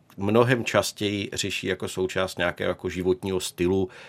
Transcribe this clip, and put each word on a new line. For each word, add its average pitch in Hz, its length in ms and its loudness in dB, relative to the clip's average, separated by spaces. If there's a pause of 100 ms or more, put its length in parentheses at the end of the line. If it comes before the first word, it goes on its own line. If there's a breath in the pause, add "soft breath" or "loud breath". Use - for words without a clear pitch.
(200)
mnohem 117 460 4
častěji 101 680 0
řeší - 340 -4
jako 95 200 -2
součást 92 500 -2
nějakého 90 320 0
jako 90 200 -4
životního 92 500 0
stylu, 92 500 0 (200 loud breath)